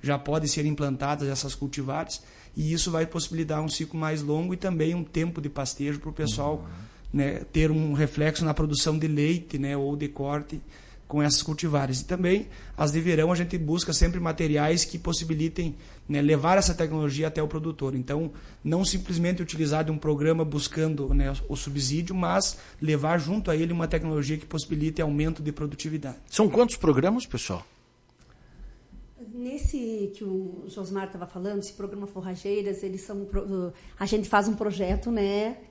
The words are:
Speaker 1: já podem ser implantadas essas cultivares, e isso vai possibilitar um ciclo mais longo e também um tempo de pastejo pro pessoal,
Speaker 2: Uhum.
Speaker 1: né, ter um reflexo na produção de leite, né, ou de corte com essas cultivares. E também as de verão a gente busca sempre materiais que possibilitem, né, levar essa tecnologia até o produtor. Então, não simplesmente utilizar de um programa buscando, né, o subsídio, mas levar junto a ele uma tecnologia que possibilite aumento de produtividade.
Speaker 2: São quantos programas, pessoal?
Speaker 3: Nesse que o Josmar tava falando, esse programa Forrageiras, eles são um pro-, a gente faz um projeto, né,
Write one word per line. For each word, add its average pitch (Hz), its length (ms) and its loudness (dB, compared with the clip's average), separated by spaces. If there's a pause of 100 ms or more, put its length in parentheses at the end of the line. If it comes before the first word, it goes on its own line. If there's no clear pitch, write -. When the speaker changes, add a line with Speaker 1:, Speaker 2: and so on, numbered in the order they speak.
Speaker 1:
já 143 160 0
podem 151 300 0
ser 147 160 0
implantadas 143 640 -2
essas 135 260 -4
cultivares, 143 680 -4 (360)
e 151 160 0
isso 170 180 2
vai 160 140 2
possibilitar 160 560 -2
um 156 80 -2
ciclo 160 280 -4
mais 156 240 -2
longo 156 320 0
e 180 40 -4
também 165 360 0
um 170 120 -2
tempo 165 340 -2
de 147 80 -4
pastejo 143 540 -4
pro 156 100 -8
pessoal, 147 440 0 (580)
Speaker 2:
Uhum. - 60 2
Speaker 1:
né, 139 220 0 (120)
ter 156 180 6
um 156 220 2
reflexo 151 500 2
na 156 100 2
produção 151 440 2
de 156 100 0
leite, 156 500 2
né, 139 200 0
ou 139 180 0
de 147 140 -4
corte 147 500 -4 (480)
com 147 140 2
essas 147 220 4
cultivares. 143 580 0
E - 40 -8
também 180 420 2 (300)
as 147 160 2
de 165 80 2
verão 165 300 4
a 180 40 4
gente 175 220 -2
busca 165 340 0
sempre 180 280 4
materiais 160 680 2
que - 120 -8
possibilitem, 160 760 -2 (320)
né, 143 140 2
levar 156 360 6
essa 185 160 4
tecnologia 156 540 0
até 156 160 -2
o 151 60 0
produtor. 156 460 -4
Então, 139 360 -2 (320)
não 170 220 2
simplesmente 180 560 0
utilizar 156 420 0
de 156 80 0
um 156 60 0
programa 151 480 2
buscando, 147 680 0
né, 135 200 6 (160)
o 143 60 -2
subsídio, 143 600 -2
mas 185 420 2 (240)
levar 151 380 2
junto 175 320 0
a 156 60 4
ele 170 160 0
uma 165 160 0
tecnologia 156 480 0
que 156 80 -8
possibilite 156 560 -2
aumento 156 420 0
de 147 80 -2
produtividade. 147 680 -6 (120)
Speaker 2:
São 214 200 4
quantos 233 280 4
programas, 170 480 4
pessoal? 95 400 -4 (1700)
Speaker 3:
Nesse 240 800 -2
que - 120 -8
o 185 420 -4
Josmar 190 420 -4
tava 180 160 -10
falando, 196 340 -4
esse 196 120 -8
programa 202 340 -8
Forrageiras, 196 800 -4
eles 190 180 -6
são 202 200 -8
um 196 40 -6
pro-, 196 460 -2 (260)
a 196 80 -2
gente 214 220 0
faz 208 220 4
um 220 60 2
projeto, 196 540 -2
né, 208 460 0 (160)